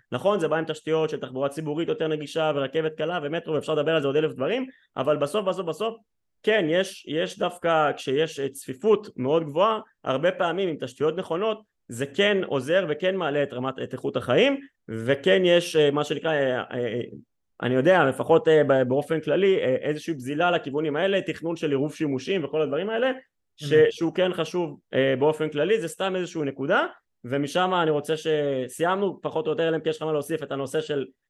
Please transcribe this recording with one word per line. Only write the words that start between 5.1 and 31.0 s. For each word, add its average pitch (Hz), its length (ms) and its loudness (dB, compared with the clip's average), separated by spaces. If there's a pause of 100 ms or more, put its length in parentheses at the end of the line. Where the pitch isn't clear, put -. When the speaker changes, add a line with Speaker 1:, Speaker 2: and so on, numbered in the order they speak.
Speaker 1:
בסוף, 147 280 -2
בסוף, 180 220 -2
בסוף, 214 300 -4 (460)
כן, 214 260 4
יש, 185 400 0
יש 175 300 -4
דווקא, 165 580 2
כשיש, 147 440 -2
אה, 135 80 -4
צפיפות 208 680 0
מאוד 147 280 0
גבוהה, 196 360 2 (240)
הרבה 135 280 0
פעמים 180 360 -2
עם 147 120 -4
תשתיות 151 360 -2
נכונות, 214 580 -4 (140)
זה 123 180 -6
כן 202 300 2 (100)
עוזר 151 420 0
וכן 185 280 0
מעלה 147 260 0
את 139 100 -4
רמת, 127 300 -4
את 123 100 -8
איכות 135 240 -4
החיים, 214 440 2 (280)
וכן 139 560 2
יש, 175 320 4
אה, 151 140 6
מה 147 140 0
שנקרא, 160 280 -2
אה, 135 240 2
אה, 113 160 -2
אה, 120 280 -2 (600)
אני 123 120 0
יודע, 160 300 6
לפחות, 156 440 4
אה, 151 160 6
ב-, 131 240 4
באופן 147 320 0
כללי, 180 360 2
אה, 127 240 0
איזושהי 151 340 -4
בזילה 147 360 0
לכיוונים 151 460 -2
האלה, 190 240 2
תכנון 165 360 -6
של 156 140 -2
עירוב 143 240 0
שימושים 151 500 -2
וכל 156 180 -2
הדברים 156 280 -2
האלה, 240 200 0 (460)
ש-, 147 160 -4
Speaker 2:
אמת. 156 200 8
Speaker 1:
שהוא 160 220 -4
כן 180 180 0
חשוב, 165 480 -4 (140)
אה, 135 240 2
באופן 156 300 2
כללי, 160 320 0
זה 165 80 -6
סתם 190 280 -4
איזושהי 175 260 -4
נקודה, 147 440 0 (380)
ומשם 147 460 0 (120)
אני 156 80 2
רוצה 147 260 0
שסיימנו, 156 1080 -2
פחות 156 240 -4
או 156 60 0
יותר, 165 160 0
אלא 160 80 0
אם 156 40 -2
כן 160 100 -2
יש 156 60 -2
לך 156 60 -8
מה 156 100 -2
להוסיף 147 300 -2
את 139 100 -8
הנושא 139 280 -4
של 143 260 -4 (240)